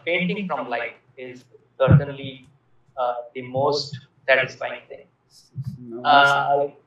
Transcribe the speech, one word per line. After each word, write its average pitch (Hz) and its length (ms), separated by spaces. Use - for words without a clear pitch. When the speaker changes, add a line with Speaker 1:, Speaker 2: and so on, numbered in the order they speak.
Speaker 1:
painting 180 420
from 131 220
life 117 240
is 127 260
certainly, 139 720
uh, 123 180
the 131 80
most 135 560
satisfying 127 640
thing. - 180
Speaker 2:
No, 120 240
Speaker 1:
Uh, 143 680